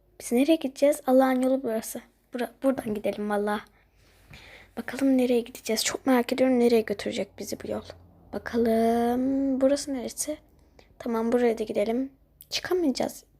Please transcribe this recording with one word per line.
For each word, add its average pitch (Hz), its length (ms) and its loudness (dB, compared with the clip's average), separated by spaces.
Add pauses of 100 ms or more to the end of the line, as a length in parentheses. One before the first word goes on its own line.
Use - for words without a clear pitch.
(240)
Biz - 80 -12
nereye 277 240 4
gideceğiz? 285 520 0
Allah'ın 262 340 4
yolu 262 220 0
burası. 226 380 -6 (320)
Bura-, 240 180 -6 (120)
buradan 262 300 0
gidelim 208 360 -4
valla. 208 320 -2 (1160)
Bakalım 262 400 0
nereye 247 220 2
gideceğiz? - 460 -4
Çok - 200 -4
merak 254 280 2
ediyorum 262 260 4
nereye 240 220 6
götürecek 208 480 -6 (100)
bizi 214 240 -10
bu 214 80 -10
yol. 214 100 -6 (520)
Bakalım 240 1300 0
burası 285 320 0
neresi? 254 440 -8 (600)
Tamam 233 320 -2
buraya 240 260 2
da 233 60 -6
gidelim. 226 480 -2 (380)
Çıkamayacağız - 760 -2 (160)